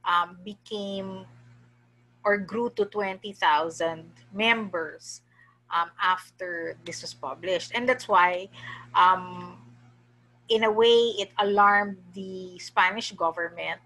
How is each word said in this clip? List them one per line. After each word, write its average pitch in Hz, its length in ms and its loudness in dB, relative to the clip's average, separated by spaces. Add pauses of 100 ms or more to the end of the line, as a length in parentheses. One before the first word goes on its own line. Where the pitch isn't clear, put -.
um, 175 400 0
became 196 800 -8 (960)
or 208 140 4
grew 214 400 -4
to 202 80 2
twenty 202 480 -6
thousand 165 800 0 (240)
members, 202 880 -2 (480)
um, 170 200 -2 (120)
after 175 800 -4
this 170 180 -10
was 170 120 -14
published. 170 600 -4
And 247 140 0
that's 254 200 0
why, 180 400 4 (460)
um, 180 680 2 (840)
in 220 160 2
a 220 60 4
way, 233 520 4
it 190 160 -6
alarmed 202 600 4 (160)
the 185 440 -12
Spanish 196 540 -2
government 170 720 -4